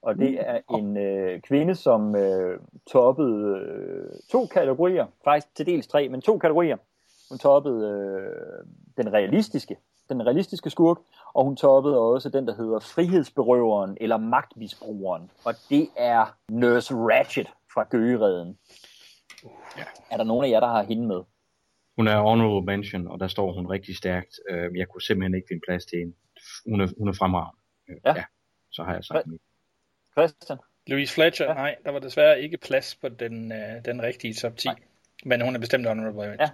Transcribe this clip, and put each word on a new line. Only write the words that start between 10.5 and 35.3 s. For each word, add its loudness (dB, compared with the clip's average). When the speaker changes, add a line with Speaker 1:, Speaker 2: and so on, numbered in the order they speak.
Speaker 1:
skurk, 4
og 4
hun 0
toppede 6
også 2
den, -2
der -4
hedder -2
Frihedsberøveren 2
eller 0
Magtmisbrugeren. -4
Og -4
det 2
er 2
Nurse 2
Ratched 2
fra 0
Gøgereden. 0
Speaker 2:
Ja. -14
Speaker 1:
Er -6
der -2
nogen 0
af 0
jer, 4
der 2
har 0
hende -4
med? -4
Speaker 2:
Hun 2
er 4
honorable 2
mention, -6
og -14
der -4
står -4
hun -8
rigtig -8
stærkt. -8
Øh, -6
jeg -4
kunne -18
simpelthen -2
ikke -8
finde -8
plads -6
til -8
hende. -10
Hun 0
er, 0
hun -4
er -2
fremragende. -4
Øh, -18
Speaker 1:
Ja. 2
Speaker 2:
ja, -8
så -12
har -6
jeg -10
sagt -6
Speaker 1:
Hva-, -16
Speaker 2:
mit. -16
Speaker 1:
Christian? 0
Speaker 3:
Louise -4
Fletcher, 2
Speaker 1:
Ja. -2
Speaker 3:
nej, -4
der -6
var -6
desværre 4
ikke -8
plads -4
på -8
den, -10
øh, -12
den -6
rigtige -6
top -8
ti. -6
Speaker 1:
Nej. -4
Speaker 3:
Men 2